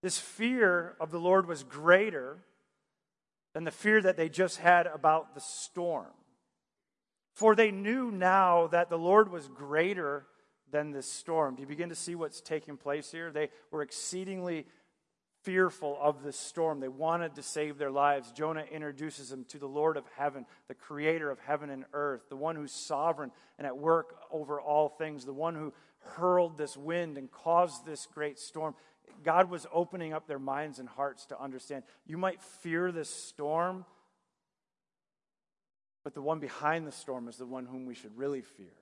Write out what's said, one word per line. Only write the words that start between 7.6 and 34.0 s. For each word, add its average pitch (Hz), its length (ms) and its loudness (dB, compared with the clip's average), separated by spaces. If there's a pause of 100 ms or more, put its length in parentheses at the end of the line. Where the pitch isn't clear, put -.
knew 220 380 -2
now 185 580 6
that 170 220 2
the 170 80 -2
Lord 190 320 8
was 160 200 -10
greater 143 760 -2 (440)
than 147 220 -2
this 135 200 -8
storm. 156 440 0
Do 131 60 -14
you 139 60 -12
begin 156 220 -8
to 165 60 -12
see 170 200 -8
what's 160 240 -8
taking 156 380 -8
place 143 340 -6
here? 165 180 -10
They 147 220 -4 (200)
were 156 100 -6
exceedingly 180 880 -6 (720)
fearful 180 580 0
of 143 240 2
this 143 160 -8
storm. 160 400 -2
They 131 80 -6
wanted 160 480 -2
to 139 80 -14
save 151 340 -6
their 143 140 -4
lives. 139 400 2
Jonah 156 320 -4
introduces 147 640 -10
them 131 160 -12
to - 120 -18
the 139 100 -10
Lord 151 300 2
of 131 180 -10
heaven, 139 300 -4 (220)
the 131 80 -14
creator 151 540 -2
of 131 100 -6
heaven 147 300 -4
and 131 220 -10
earth, 143 380 -4
the 139 80 -12
one 160 180 -4
who's 147 160 -10
sovereign 147 640 -2 (240)
and 143 100 -6
at 131 100 -6
work 160 440 0 (100)
over 147 300 -6
all 147 280 4
things, 151 360 -8
the 135 80 -10
one 160 220 -4
who 151 180 -8 (260)
hurled 175 580 2
this 147 200 -6
wind 160 400 -6
and 131 140 -12
caused 170 540 2
this 156 200 -12
great 151 340 -8
storm. 156 360 -8 (480)
God 175 260 6
was 175 220 -8
opening 170 420 -2
up 156 140 -6
their 143 120 -6
minds 135 400 -6
and 127 80 -14
hearts 135 400 -6
to - 120 -14
understand. 131 440 -12 (220)
You 156 120 -10
might 185 240 -2
fear 175 500 -4
this 165 180 -6
storm, 170 760 -4 (2250)